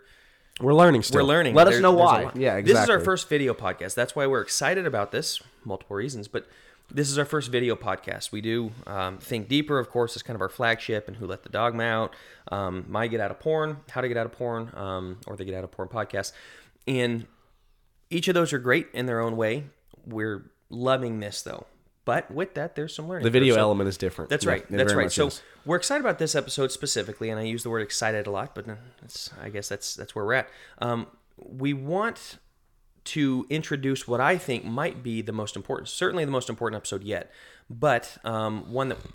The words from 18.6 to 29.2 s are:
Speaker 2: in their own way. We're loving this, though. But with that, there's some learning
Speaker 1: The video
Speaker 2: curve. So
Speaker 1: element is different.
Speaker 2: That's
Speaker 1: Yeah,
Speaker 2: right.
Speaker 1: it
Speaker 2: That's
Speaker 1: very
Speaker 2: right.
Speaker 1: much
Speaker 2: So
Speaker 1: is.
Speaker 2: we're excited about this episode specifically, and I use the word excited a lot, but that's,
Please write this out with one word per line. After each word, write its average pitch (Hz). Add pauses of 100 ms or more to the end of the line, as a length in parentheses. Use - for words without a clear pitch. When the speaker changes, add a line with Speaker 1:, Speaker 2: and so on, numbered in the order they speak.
Speaker 2:
in 123
their 117
own 117
way. 113 (400)
We're 107 (200)
loving 123
this, 101
though. - (400)
But 131
with 185
that, 151
there's 151
some 156
learning 170
Speaker 1:
The 117
video 127
Speaker 2:
curve. 110
So 107
Speaker 1:
element 101
is 95
different. 90
Speaker 2:
That's 151
Speaker 1:
Yeah, 165
Speaker 2:
right. 95
Speaker 1:
it -
Speaker 2:
That's 101
Speaker 1:
very -
Speaker 2:
right. 110
Speaker 1:
much -
Speaker 2:
So 147
Speaker 1:
is. - (240)
Speaker 2:
we're 156
excited 277
about 226
this 160
episode 135
specifically, 110
and 110
I 110
use 113
the 120
word 113
excited 107
a 101
lot, 101
but 104 (360)
that's, - (140)